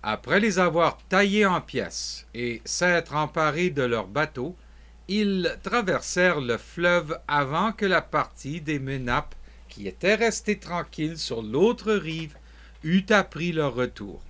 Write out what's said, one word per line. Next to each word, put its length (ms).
Après 360
les 200
avoir 400
taillés 380
en 120
pièces 720
et 300
s'être 520
emparés 560
de 100
leurs 260
bateaux, 480
ils 560
traversèrent 760
le 180
fleuve 720
avant 440
que 140
la 160
partie 600
des 180
Ménapes, 560
qui 200
était 280
restée 440
tranquille 580
sur 240
l'autre 520
rive, 440
eût 260
appris 420
leur 220
retour. 560